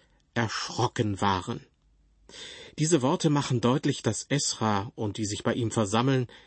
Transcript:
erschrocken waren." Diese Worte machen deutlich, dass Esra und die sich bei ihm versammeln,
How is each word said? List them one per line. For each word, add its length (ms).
erschrocken 880
waren." 440
Diese 240
Worte 280
machen 300
deutlich, 420
dass 260
Esra 640
und 220
die 80
sich 180
bei 120
ihm 160
versammeln, 580